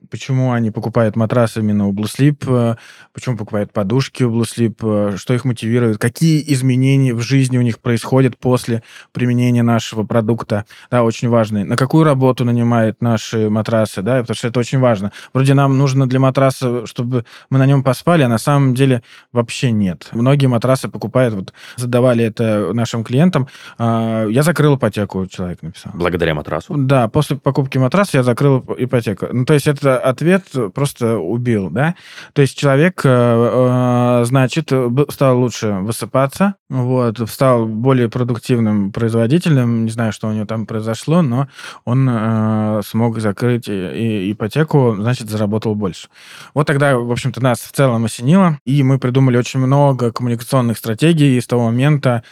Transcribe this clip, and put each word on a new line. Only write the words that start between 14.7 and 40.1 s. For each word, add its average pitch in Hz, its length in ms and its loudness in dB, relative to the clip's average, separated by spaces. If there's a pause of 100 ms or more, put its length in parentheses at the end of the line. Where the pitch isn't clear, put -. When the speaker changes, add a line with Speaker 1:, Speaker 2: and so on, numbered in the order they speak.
Speaker 1:
важно. 107 320 0 (240)
Вроде 135 180 2
нам 139 240 4
нужно 135 320 2
для 131 100 0
матраса, 131 680 0
чтобы 123 380 -4 (260)
мы 135 80 2
на 135 80 4
нем 139 160 4
поспали, 143 400 2
а 123 40 4
на 113 120 0
самом 139 340 2
деле 127 300 2 (320)
вообще 120 360 -2
нет. 101 420 -2
Многие 135 320 2
матрасы 123 420 0
покупают, 113 460 -2
вот, 95 200 -8 (220)
задавали 123 480 2
это 104 500 -2
нашим 117 300 -4
клиентам. 135 460 2 (280)
А, 113 500 0
«Я 120 160 2
закрыл 151 340 2
ипотеку», 98 500 -4
человек 90 340 -8
написал. - 320 -14
Speaker 2:
Благодаря 85 400 -2
матрасу? 78 440 -6
Speaker 1:
Да, 131 320 2
после 151 260 -2
покупки 135 420 -2
матраса 147 400 0
я 127 60 2
закрыл 127 360 2
ип-, - 260 -6
ипотеку. 120 480 -4
Ну, 123 100 0
то 156 100 2
есть 143 140 2
это 139 300 0
ответ 160 480 0 (280)
просто 123 440 -2
убил, 104 520 -2
да? 139 260 -2 (360)
То 143 120 2
есть - 140 0
человек, 147 460 2
э, 139 60 4 (1120)
э, 120 40 0
значит, 131 460 0
б-, 131 380 0
стал 131 280 2
лучше 113 440 -2
высыпаться, 131 720 -2 (140)
вот, 123 500 -2 (100)
стал 123 360 2
более 120 420 2
продуктивным 113 840 -2
производителем. 117 920 0
Не 113 80 -2
знаю, 113 220 -4